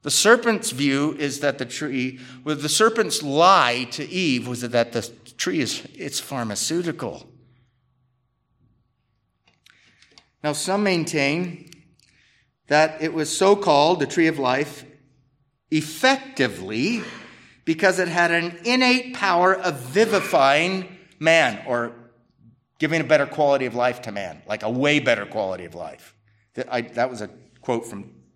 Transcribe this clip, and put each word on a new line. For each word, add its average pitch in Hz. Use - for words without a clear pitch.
The 147
serpent's 233
view 143
is 135
that 139
the 127
tree, 127
well, 151
the 143
serpent's 220
lie 143
to 143
Eve 143
was 123
that 117
the 117
tree 190
is, -
it's 165
pharmaceutical. 127
Now, 151
some 190
maintain 165
that 156
it 160
was 156
so 196
called 165
the 139
tree 165
of 147
life 131
effectively 151
because 170
it 180
had 170
an 170
innate 247
power 185
of 180
vivifying 175
man 156
or 120
giving 156
a -
better 143
quality 139
of 113
life 123
to 113
man, 95
like 104
a 107
way 143
better 117
quality 95
of 80
life. 76
That, 127
I, 120
that 120
was 117
a 101
quote 117
from 101